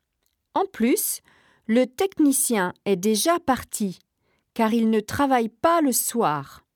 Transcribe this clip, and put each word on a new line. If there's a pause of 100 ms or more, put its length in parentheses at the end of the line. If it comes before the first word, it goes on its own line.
(540)
En
plus, (460)
le
technicien (140)
est
déjà
parti, (560)
car
il
ne
travaille
pas
le
soir. (120)